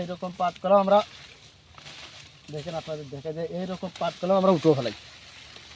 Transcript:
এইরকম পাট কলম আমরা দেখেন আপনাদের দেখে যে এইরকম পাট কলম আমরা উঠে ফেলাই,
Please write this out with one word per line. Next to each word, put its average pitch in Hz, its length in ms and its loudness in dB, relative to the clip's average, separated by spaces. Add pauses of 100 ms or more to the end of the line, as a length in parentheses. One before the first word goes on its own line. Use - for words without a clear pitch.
এইরকম 180 360 -10
পাট 175 240 -2
কলম 196 220 6
আমরা 196 140 6 (1500)
দেখেন 151 280 -10
আপনাদের 151 300 -10
দেখে 143 220 -10
যে 160 100 -8 (160)
এইরকম 185 400 -8
পাট 170 220 -2
কলম 190 200 2
আমরা 190 160 6
উঠে 156 200 4
ফেলাই, 117 180 -4 (800)